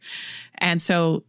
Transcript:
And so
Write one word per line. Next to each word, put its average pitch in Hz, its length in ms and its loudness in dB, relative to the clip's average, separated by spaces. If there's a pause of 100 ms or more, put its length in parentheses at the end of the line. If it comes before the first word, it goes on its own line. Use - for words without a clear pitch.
(600)
And 170 200 2
so 170 480 2